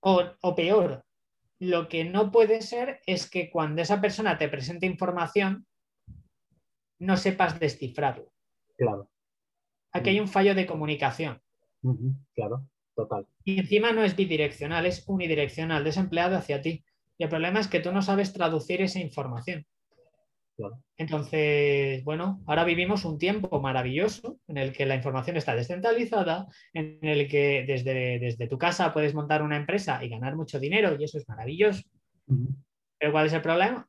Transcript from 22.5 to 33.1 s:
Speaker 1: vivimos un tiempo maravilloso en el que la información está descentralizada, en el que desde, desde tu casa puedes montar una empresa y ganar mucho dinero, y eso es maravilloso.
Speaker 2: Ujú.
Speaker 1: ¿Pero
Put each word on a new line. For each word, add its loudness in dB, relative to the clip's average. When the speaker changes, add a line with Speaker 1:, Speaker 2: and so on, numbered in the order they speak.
Speaker 1:
vivimos 0
un -4
tiempo -2
maravilloso -2
en -8
el -2
que -2
la 0
información -4
está -2
descentralizada, 0
en -6
el 2
que 2
desde, 0
desde -4
tu -4
casa 0
puedes 0
montar 0
una -2
empresa -2
y -6
ganar -6
mucho -6
dinero, 2
y -4
eso -6
es -10
maravilloso. 0
Speaker 2:
Ujú. 2
Speaker 1:
¿Pero 2